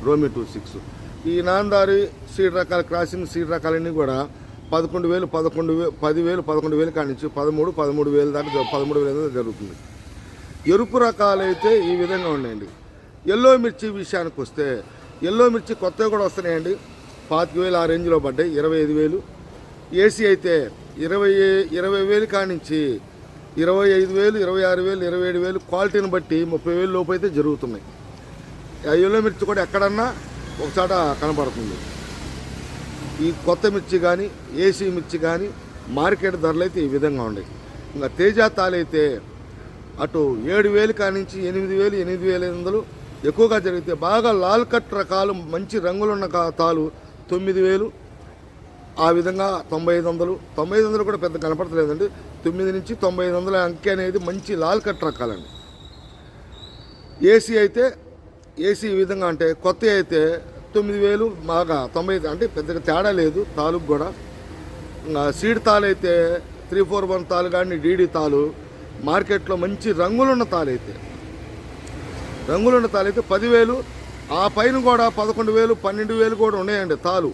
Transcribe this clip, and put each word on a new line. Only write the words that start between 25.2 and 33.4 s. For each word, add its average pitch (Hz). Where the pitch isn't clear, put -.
ఏడు 175
వేలు 185
క్వాలిటీని 196
బట్టి 170
ముప్పై 165
వేలు 185
లోపు 180
అయితే 185
జరుగుతున్నాయి. 143
ఆ 147
ఎల్లో 196
మిర్చి 202
కూడా 196
ఎక్కడన్నా 202
ఒకసాట 180
కనపడుతుంది. 131
ఈ 170